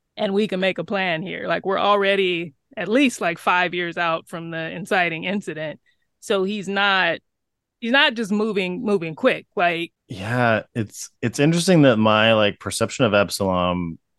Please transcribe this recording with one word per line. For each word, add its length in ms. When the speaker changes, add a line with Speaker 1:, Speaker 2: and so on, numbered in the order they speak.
Speaker 1:
and 180
we 140
can 120
make 180
a 60
plan 380
here. 240
Like, 200
we're 120
already 760
at 120
least, 320
like, 180
five 360
years 220
out 320
from 220
the 200
inciting 540
incident. 560
So 240
he's 240
not, 500
he's 120
not 220
just 180
moving, 520
moving 300
quick. 400
Like, 380
Speaker 2:
Yeah, 540
it's, 360
it's 160
interesting 440
that 160
my, 360
like, 260
perception 440
of 100
Absalom, 840